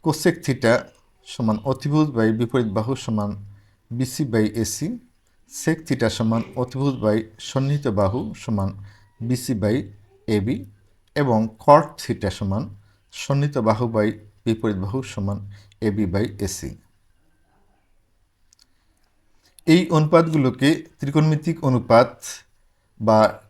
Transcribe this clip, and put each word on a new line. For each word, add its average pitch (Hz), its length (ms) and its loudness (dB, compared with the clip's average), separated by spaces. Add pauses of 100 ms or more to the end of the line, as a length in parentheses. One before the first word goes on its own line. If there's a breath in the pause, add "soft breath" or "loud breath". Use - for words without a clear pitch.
Cosec 165 320 2 (120)
theta 120 320 2 (460)
সমান 110 380 -2
অতিভুজ 147 460 0
by 113 220 2
বিপরীত 117 360 0
বাহু 110 280 -2
সমান 104 400 -4 (560 soft breath)
বিসি 127 320 -4
by 110 260 2
এসি। 143 500 -4 (680)
Sec 160 120 2 (120)
theta 120 200 0
সমান 113 320 0 (140)
অতিভুজ 131 480 -2
by 110 200 2 (160)
সন্নিহিত 143 480 -2
বাহু 104 460 0
সমান 101 500 -4 (380 soft breath)
বিসি 123 320 -4
by 107 300 0 (440)
এবি 104 380 -2 (500)
এবং 117 320 2 (200)
cot 151 200 6 (100)
theta - 320 -4
সমান 101 460 -6 (360 soft breath)
সন্নিহিত 143 460 -2
বাহু 113 360 0
by 107 180 2 (340)
বিপরীত 113 320 -2
বাহু 101 260 -6
সমান 101 460 -8 (320 soft breath)
এবি 104 240 0
by 95 240 -2 (100)
এসি। 92 360 -8 (3000 soft breath)
এই 175 240 6
অনুপাতগুলোকে 156 960 2 (140)
ত্রিকোণমিতিক 151 640 0
অনুপাত 123 600 4 (800)
বা 110 480 4